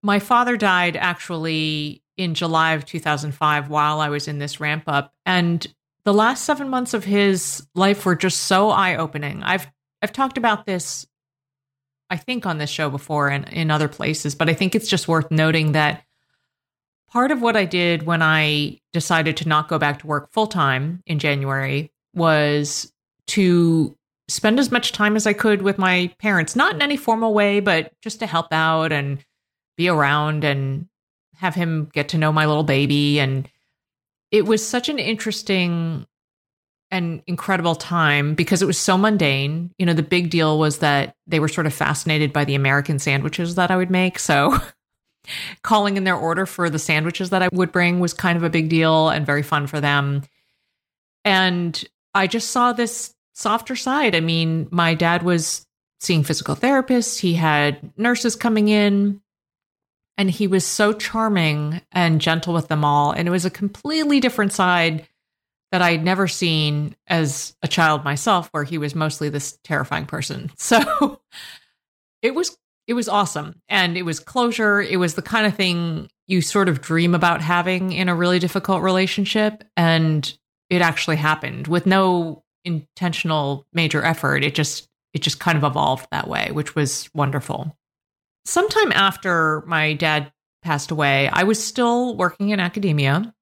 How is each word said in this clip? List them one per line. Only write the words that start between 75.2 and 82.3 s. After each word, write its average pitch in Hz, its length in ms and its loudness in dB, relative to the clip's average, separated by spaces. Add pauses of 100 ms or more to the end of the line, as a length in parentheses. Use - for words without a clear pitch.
kind 214 240 0
of 208 80 0
thing 170 560 -2 (160)
you 185 160 2
sort 190 260 2
of 143 140 0
dream 170 320 2
about 170 260 2
having 180 520 0
in 180 160 -2
a 175 60 0
really 175 260 2
difficult 185 420 -2
relationship. 196 840 0 (120)
And 160 600 2 (320)
it 180 140 2
actually 160 340 0
happened 147 500 -2
with 165 200 0
no 180 580 2 (200)